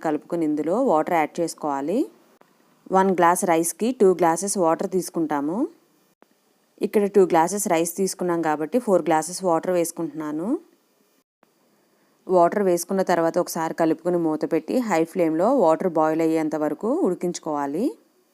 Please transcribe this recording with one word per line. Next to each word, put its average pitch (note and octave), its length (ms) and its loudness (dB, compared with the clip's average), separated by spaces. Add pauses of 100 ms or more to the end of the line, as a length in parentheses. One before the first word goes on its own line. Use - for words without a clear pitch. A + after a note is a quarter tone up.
కలుపుకుని D#3+ 440 -2
ఇందులో D3+ 280 -2 (120)
వాటర్ D#3+ 300 2
యాడ్ D3+ 200 -2
చేసుకోవాలి. D#3+ 600 -4 (960)
వన్ F#3+ 220 4
గ్లాస్ F3 320 4
రైస్కి E3 380 0 (120)
టూ F#3+ 80 8 (120)
గ్లాసెస్ F3 440 0
వాటర్ E3 300 0
తీసుకుంటాము. D#3+ 640 -2 (1300)
ఇక్కడ G3+ 300 0
టూ F#3+ 60 8 (100)
గ్లాసెస్ F3+ 420 0
రైస్ E3+ 260 -2
తీసుకున్నాం F3+ 480 -2
కాబట్టి D3+ 380 -2
ఫోర్ F3 220 2
గ్లాసెస్ E3 420 -2
వాటర్ F3 280 0
వేసుకుంటున్నాను. D#3 720 -6 (1900)
వాటర్ F3+ 340 4
వేసుకున్న F#3 300 0 (120)
తర్వాత E3 320 0
ఒకసారి D#3+ 380 -6
కలుపుకుని E3+ 440 0
మూత D#3 160 -2 (120)
పెట్టి D#3 220 -2 (120)
హై E3 140 2 (100)
ఫ్లేమ్లో E3+ 360 0 (140)
వాటర్ D#3+ 380 2
బాయిల్ D#3+ 280 0
అయ్యేంత D#3+ 260 -2 (120)
వరకు G3 240 -4 (160)
ఉడికించుకోవాలి. E3 800 -4 (460)